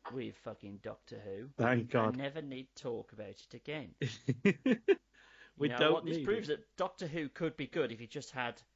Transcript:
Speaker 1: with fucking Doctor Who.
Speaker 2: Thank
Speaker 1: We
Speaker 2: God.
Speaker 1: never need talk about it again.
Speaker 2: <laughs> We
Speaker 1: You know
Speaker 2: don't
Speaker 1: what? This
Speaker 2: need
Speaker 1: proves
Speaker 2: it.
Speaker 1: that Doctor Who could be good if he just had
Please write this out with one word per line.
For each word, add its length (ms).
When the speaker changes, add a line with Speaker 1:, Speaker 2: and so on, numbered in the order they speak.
Speaker 1:
with 320
fucking 380
Doctor 420
Who. 320
Speaker 2:
Thank 260
Speaker 1:
We 60
Speaker 2:
God. 280
Speaker 1:
never 260
need 240
talk 360
about 160
it 260
again. 460
Speaker 2:
<laughs> 800
We 120
Speaker 1:
You 60
know 40
Speaker 2:
don't 140
Speaker 1:
what? 120
This 120
Speaker 2:
need 100
Speaker 1:
proves 220
Speaker 2:
it. 100
Speaker 1:
that 180
Doctor 300
Who 220
could 280
be 120
good 240
if 80
he 80
just 240
had 280